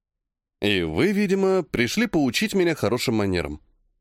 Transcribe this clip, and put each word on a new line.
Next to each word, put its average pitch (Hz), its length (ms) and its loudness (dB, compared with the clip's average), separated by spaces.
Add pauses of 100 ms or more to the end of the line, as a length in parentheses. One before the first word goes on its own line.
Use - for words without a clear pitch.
(600)
«И 98 220 2
вы, 95 280 0
видимо, 190 520 0
пришли 123 440 -2
поучить 160 460 0
меня 170 220 2
хорошим 117 400 -2
манерам. 90 460 -2 (400)